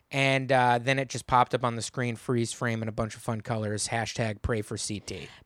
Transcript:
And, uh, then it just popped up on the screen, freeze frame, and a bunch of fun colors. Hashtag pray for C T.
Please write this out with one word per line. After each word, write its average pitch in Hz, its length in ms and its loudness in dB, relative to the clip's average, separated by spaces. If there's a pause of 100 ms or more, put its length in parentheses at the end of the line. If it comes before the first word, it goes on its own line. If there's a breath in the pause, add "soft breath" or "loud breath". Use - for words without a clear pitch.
(120)
And, 135 400 2
uh, 123 320 6
then 135 160 2
it 135 120 -2
just - 160 -6
popped 127 280 4
up 120 80 2
on 120 140 0
the 113 60 -4
screen, 120 340 -4
freeze 117 340 0
frame, 117 300 -2
and 110 80 -2
a 107 40 -6
bunch 110 220 -4
of 110 60 -16
fun 113 220 -4
colors. 107 460 -2
Hashtag 113 520 -2
pray 110 220 0
for 107 160 -6
C 101 220 -6
T. 87 280 -12 (180)